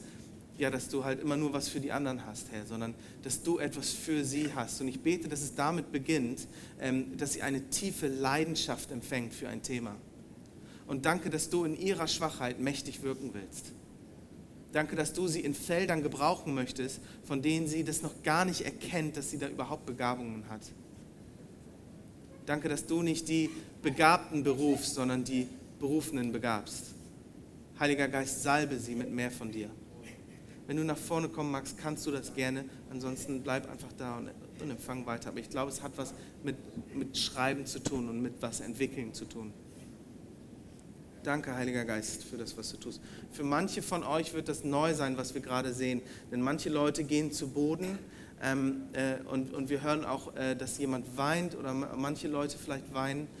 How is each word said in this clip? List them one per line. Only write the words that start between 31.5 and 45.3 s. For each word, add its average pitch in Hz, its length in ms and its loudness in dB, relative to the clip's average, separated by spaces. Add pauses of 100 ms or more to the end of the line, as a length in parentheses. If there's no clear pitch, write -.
magst, 135 260 -2
kannst 151 280 -2
du 156 60 2
das 135 220 -2
gerne. 131 300 2 (260)
Ansonsten 131 540 -2
bleib 131 260 0
einfach 123 280 -10
da 123 200 -4
und, 113 140 -6 (300)
und 151 100 -4
empfang 127 340 -4
weiter. 117 220 -2
Aber 113 120 -4
ich 113 100 -8
glaube, 139 220 -2
es 131 120 -6
hat 135 140 -8
was 131 160 -6 (280)
mit, 139 140 0 (400)
mit - 220 -2
Schreiben 135 480 2
zu - 140 -4
tun 123 280 0
und 117 140 -2
mit 123 180 -2
was 117 220 -4
entwickeln 117 520 -2
zu - 120 -8
tun. 110 260 -8 (1700)
Danke, 143 300 0
Heiliger 123 300 0
Geist, 110 400 -2
für - 140 -8
das, 117 180 -6
was 110 160 -6
du 104 60 -10
tust. - 240 -8 (320)
Für 151 100 -4
manche 156 380 4
von 170 240 0
euch 160 280 2
wird 160 140 0
das 147 160 -2
neu 151 300 6
sein, 135 240 2
was 127 160 -2